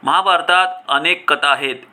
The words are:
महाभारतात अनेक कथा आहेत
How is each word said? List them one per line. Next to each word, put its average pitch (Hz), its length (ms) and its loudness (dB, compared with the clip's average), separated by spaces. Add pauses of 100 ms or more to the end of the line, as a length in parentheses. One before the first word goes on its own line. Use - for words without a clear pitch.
महाभारतात 180 720 0 (120)
अनेक 151 440 0
कथा 143 160 0
आहेत 135 280 -2 (160)